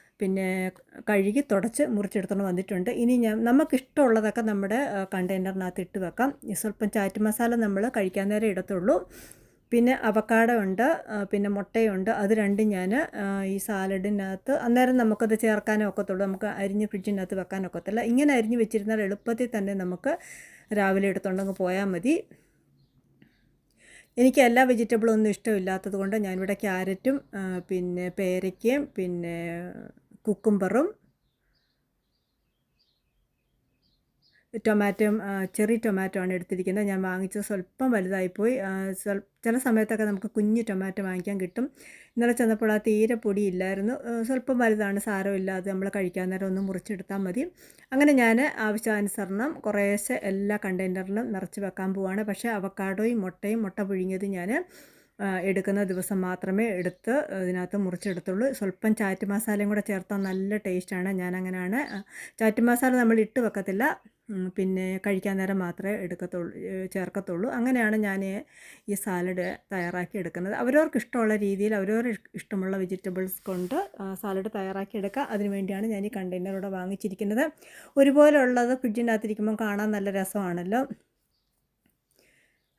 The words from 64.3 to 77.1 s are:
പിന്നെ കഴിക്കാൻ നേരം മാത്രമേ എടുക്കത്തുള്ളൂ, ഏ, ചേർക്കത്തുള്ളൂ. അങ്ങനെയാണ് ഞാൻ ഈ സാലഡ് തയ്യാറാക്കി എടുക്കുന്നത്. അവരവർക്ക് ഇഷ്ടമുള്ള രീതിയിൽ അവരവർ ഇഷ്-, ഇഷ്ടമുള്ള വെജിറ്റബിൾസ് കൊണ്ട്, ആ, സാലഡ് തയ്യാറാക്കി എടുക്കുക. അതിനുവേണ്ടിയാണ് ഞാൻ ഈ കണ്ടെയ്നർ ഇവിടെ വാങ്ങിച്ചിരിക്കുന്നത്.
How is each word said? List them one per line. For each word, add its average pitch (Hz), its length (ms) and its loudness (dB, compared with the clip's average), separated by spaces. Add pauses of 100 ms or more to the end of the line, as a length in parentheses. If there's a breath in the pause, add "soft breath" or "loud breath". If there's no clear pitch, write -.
പിന്നെ 190 520 0
കഴിക്കാൻ 196 300 0
നേരം 190 220 0
മാത്രമേ 180 320 -4
എടുക്കത്തുള്ളൂ, 180 640 -6
ഏ, 190 280 -8
ചേർക്കത്തുള്ളൂ. 185 640 -4
അങ്ങനെയാണ് 240 440 2
ഞാൻ 196 300 -2 (640 loud breath)
ഈ 202 40 -2
സാലഡ് 185 640 -4 (160)
തയ്യാറാക്കി 180 440 -4
എടുക്കുന്നത്. 180 360 -6
അവരവർക്ക് 285 440 4
ഇഷ്ടമുള്ള 220 380 0
രീതിയിൽ 208 400 0
അവരവർ 214 320 0
ഇഷ്-, - 280 -6
ഇഷ്ടമുള്ള 190 420 -4
വെജിറ്റബിൾസ് 185 680 -6
കൊണ്ട്, 185 440 -4 (100)
ആ, 190 160 -8
സാലഡ് 190 400 -4
തയ്യാറാക്കി 196 420 -6
എടുക്കുക. 196 240 -4
അതിനുവേണ്ടിയാണ് 202 680 -2
ഞാൻ 202 180 -4
ഈ 214 120 -4
കണ്ടെയ്നർ 185 340 -4
ഇവിടെ 196 160 -6
വാങ്ങിച്ചിരിക്കുന്നത്. 196 840 -2 (460 loud breath)